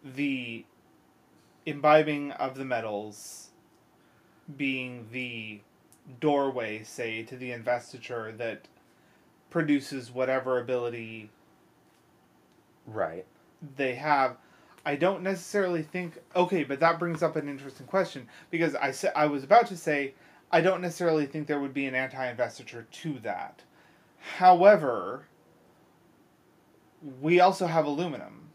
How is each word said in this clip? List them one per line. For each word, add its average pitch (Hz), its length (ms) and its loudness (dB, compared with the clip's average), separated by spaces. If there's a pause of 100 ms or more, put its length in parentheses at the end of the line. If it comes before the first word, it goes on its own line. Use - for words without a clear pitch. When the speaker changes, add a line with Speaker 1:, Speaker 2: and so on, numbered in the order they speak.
Speaker 1:
the 131 600 -6 (1000)
imbibing 147 640 4
of 131 240 -6
the 135 100 -8
metals 107 840 -8 (1080)
being 127 540 -6
the 117 500 -10 (580)
doorway, 127 640 0
say, 113 400 -8
to 127 140 -16
the 123 160 -10
investiture 120 800 -6
that 113 340 -8 (840)
produces 143 600 -2
whatever 127 480 0
ability 117 720 -6 (1600)
Speaker 2:
Right. 92 400 -6 (520)
Speaker 1:
they 131 180 -2
have. 135 400 2 (500)
I 143 120 -2
don't 180 260 2
necessarily 185 580 -2
think, 170 360 -8 (180)
okay, 180 300 2
but 139 160 -2
that 165 180 4
brings 170 240 -2
up 160 140 0
an 143 100 -6
interesting 135 400 -14
question, 165 400 -2 (240)
because 160 240 0
I 135 160 0
sa-, - 240 -2
I 151 120 4
was 143 180 -2
about 226 220 8
to 190 100 -10
say, 143 360 -2 (380)
I 170 80 6
don't 180 220 2
necessarily 165 440 2
think 147 220 -6
there 147 140 -2
would 135 120 -6
be 139 120 -4
an 131 100 -4
anti-investiture 123 960 -6
to 147 280 -8
that. 101 420 -8 (760)
However, 165 920 8 (1900)
we 170 180 4
also 180 280 4
have 160 180 2
aluminum. 143 680 -6